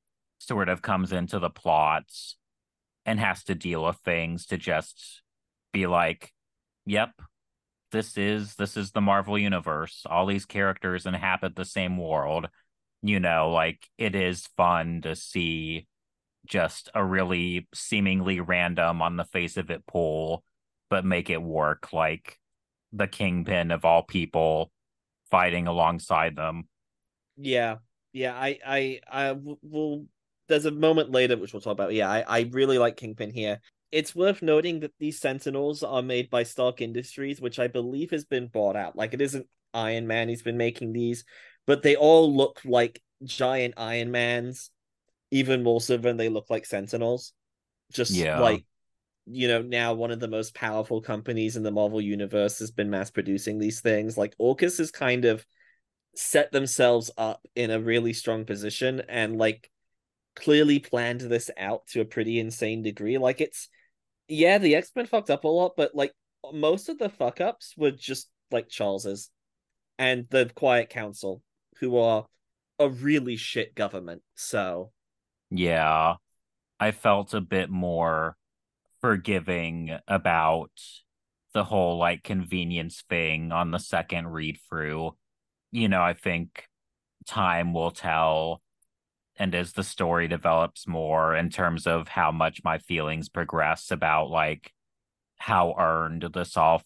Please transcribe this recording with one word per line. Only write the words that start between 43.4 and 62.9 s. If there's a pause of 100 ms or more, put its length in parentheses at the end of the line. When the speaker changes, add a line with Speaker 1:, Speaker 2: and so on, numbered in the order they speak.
Speaker 2:
Iron
Mans, (600)
even
more
so
than
they
look
like
Sentinels. (580)
Just
Speaker 1:
Yeah.
Speaker 2:
like, (640)
you
know,
now
one
of
the
most
powerful
companies
in
the
Marvel
Universe
has
been
mass
producing
these
things.
Like,
Orcus
has
kind
of (720)
set
themselves
up
in
a
really
strong
position
and,
like, (680)
clearly
planned
this
out
to
a
pretty
insane
degree.